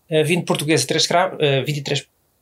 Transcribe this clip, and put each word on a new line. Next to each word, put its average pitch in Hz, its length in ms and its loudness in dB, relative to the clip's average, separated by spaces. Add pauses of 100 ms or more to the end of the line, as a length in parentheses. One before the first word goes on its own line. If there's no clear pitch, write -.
(100)
eh, 156 120 4
vinte 165 220 0
portugueses 156 400 0
e - 40 -14
três 156 160 0
escravos, 180 360 0
eh, 135 220 2
vinte 143 160 -4
e 143 40 -8
três 143 240 -4 (360)